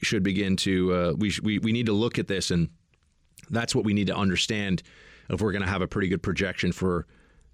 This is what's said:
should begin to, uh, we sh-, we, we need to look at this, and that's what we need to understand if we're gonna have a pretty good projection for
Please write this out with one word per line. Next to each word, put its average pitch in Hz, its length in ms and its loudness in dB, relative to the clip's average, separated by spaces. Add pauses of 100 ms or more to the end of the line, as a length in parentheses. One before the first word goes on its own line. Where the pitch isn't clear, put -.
should 101 200 0
begin 95 340 2
to, 92 360 2
uh, 87 240 2
we 104 140 0
sh-, 80 120 -4
we, 107 160 0
we 110 140 0
need 120 140 0
to 110 60 0
look 113 260 0
at 104 100 -2
this, 92 220 -2
and 85 180 2 (800)
that's 117 240 -2
what 117 100 2
we 104 100 2
need 101 140 2
to 90 80 -2
understand 98 640 0 (480)
if 95 100 -2
we're 104 120 0
gonna 95 160 -2
have 95 140 0
a 90 60 -2
pretty 101 200 -2
good 90 140 0
projection 92 500 -2
for 87 340 -2 (480)